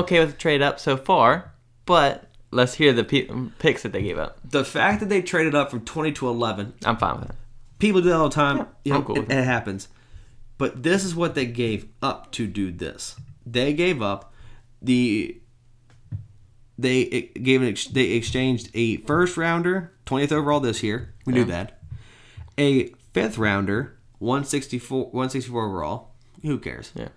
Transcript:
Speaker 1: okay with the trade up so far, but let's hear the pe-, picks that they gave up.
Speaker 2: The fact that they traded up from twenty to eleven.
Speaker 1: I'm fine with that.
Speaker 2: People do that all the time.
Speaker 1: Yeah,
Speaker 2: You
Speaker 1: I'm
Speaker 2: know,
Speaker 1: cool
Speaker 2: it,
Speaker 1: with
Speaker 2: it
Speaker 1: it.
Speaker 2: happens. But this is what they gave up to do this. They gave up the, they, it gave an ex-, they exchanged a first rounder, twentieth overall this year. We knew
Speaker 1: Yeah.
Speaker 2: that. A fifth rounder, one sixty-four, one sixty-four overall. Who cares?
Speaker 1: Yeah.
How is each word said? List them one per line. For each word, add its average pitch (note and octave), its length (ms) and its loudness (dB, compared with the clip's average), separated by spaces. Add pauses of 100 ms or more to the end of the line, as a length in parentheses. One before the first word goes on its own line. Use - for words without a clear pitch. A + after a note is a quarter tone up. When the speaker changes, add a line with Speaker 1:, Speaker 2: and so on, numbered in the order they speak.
Speaker 1:
okay F3 160 4
with D#3 140 2
the - 40 -16
trade D3 240 2
up C#3+ 180 0
so C#3 180 0
far, C#3+ 540 4 (340)
but D#3 440 4 (220)
let's B2 240 2
hear C#3+ 180 6
the A#2 100 4
pe-, - 240 0 (300)
picks D3+ 260 2
that A2 80 -6
they G2 120 -2
gave F2 160 -4
up. D2+ 180 -6 (100)
Speaker 2:
The C#3 160 0
fact G3 360 0
that G#3+ 100 -4
they G3 140 2
traded D#3+ 320 0
up C#3+ 160 0
from A#2+ 120 -6
twenty D#3 300 -4
to C3+ 160 -4
eleven. A2+ 440 -4 (120)
Speaker 1:
I'm A2+ 120 2
fine D2+ 220 0
with - 100 -8
that. - 80 -10 (420)
Speaker 2:
People G3+ 220 4
do F3 80 4
that E3+ 80 4
all D#3 120 4
the C3+ 60 -4
time. C#3+ 220 2
Speaker 1:
Yeah, - 80 -4 (200)
Speaker 2:
You C#3+ 80 2
Speaker 1:
I'm C#3+ 80 4
Speaker 2:
know, C3+ 60 -8
Speaker 1:
cool G2+ 80 -4
Speaker 2:
it, - 60 2
Speaker 1:
with A2 100 -6
Speaker 2:
it C3+ 80 2
Speaker 1:
it. B2+ 60 2
Speaker 2:
happens. A2+ 420 -2 (720)
But C3 240 -4
this F#3 200 2
is F3+ 120 -4
what E3+ 180 0
they C3 140 -2
gave A#2 400 -2 (160)
up - 300 -6
to A#2 120 -4
do F#2+ 260 -2
this. - 440 -10 (320)
They B2 260 0
gave E3 300 0
up G2+ 280 -4 (480)
the, A#2+ 640 2 (1400)
they, B2+ 240 2
it - 400 -4
gave C3 220 4
an B2 60 4
ex-, - 180 -4
they B2 240 2
exchanged B2 640 0
a A2+ 220 0
first F3 400 0
rounder, E3+ 540 0 (140)
twentieth C#3 260 0
overall D3 280 2
this A#2+ 240 -2
year. G#2+ 320 -4 (100)
We C3 80 0
knew B2 120 4
Speaker 1:
Yeah. - 0 - (180)
Speaker 2:
that. - 180 -14 (800)
A C#3 340 2 (180)
fifth G#3 280 -2
rounder, G2+ 580 0 (220)
one C3 260 0
sixty-four, C3 640 -4
one C3 220 -4
sixty-four A#2+ 340 -4
overall. F#2 460 -6 (320)
Who D3 160 -2
cares? - 340 -12
Speaker 1:
Yeah. - 240 -12